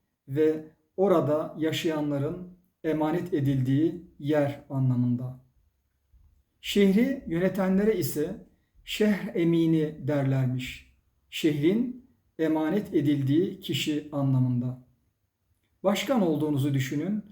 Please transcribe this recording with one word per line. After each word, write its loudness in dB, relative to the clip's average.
ve 0
orada 2
yaşayanların -4
emanet -2
edildiği 0
yer -2
anlamında. 0
Şehri 2
yönetenlere 0
ise -4
şehr 0
emini 2
derlermiş. -2
Şehrin 0
emanet 0
edildiği 2
kişi -4
anlamında. 0
Başkan 2
olduğunuzu 0
düşünün. -2